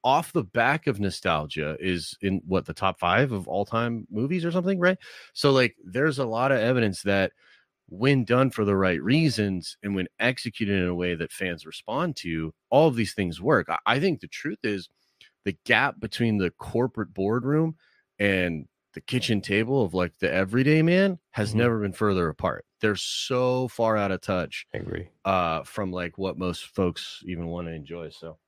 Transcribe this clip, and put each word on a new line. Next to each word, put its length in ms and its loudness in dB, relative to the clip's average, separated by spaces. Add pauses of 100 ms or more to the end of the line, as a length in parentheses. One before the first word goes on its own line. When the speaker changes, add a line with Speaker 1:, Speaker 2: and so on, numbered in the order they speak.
Speaker 1:
off 300 4
the 100 0
back 440 0
of 120 -2
nostalgia, 800 -2
is 420 -4
in, 260 0
what, 180 0
the 80 -10
top 260 -2
five 320 2
of 160 -6
all-time 640 -4
movies 360 -4
or 60 -2
something, 280 -2
right? 180 2 (360)
So, 180 2
like, 320 4
there's 360 -2
a 60 0
lot 260 0
of 80 4
evidence 440 2
that 300 2 (560)
when 340 2
done 260 4
for 160 0
the 120 4
right 260 2
reasons 800 2
and 100 -4
when 140 -2 (120)
executed 640 0
in 60 2
a 80 0
way 200 -2
that 160 -6
fans 340 -6
respond 520 -6
to, 360 -4 (160)
all 180 6
of 80 2
these 180 -2
things 280 -4
work. 280 2
I, 160 -2
I 140 2
think 220 0
the 60 -16
truth 360 -10
is 260 -4 (560)
the 200 -4
gap 340 2
between 380 0
the 140 2
corporate 600 -4
boardroom 640 0 (420)
and 480 2 (280)
the 80 -12
kitchen 400 0
table 420 2
of, 100 -2
like, 260 0
the 120 2
everyday 500 4
man 380 2 (120)
has 180 0
Speaker 2:
Mm-hmm. 100 0
Speaker 1:
never 220 2
been 100 -2
further 380 2
apart. 360 -4 (140)
They're 160 2
so 720 -2
far 300 0
out 140 0
of 100 -4
touch, 520 -4
Speaker 2:
I 40 -6
agree. 320 -8 (160)
Speaker 1:
uh, 380 0
from, 280 -6
like, 260 -8
what 200 -4
most 300 -4
folks 580 -2
even 220 -8
wanna 240 -6
enjoy, 380 -10
so. 280 -16 (100)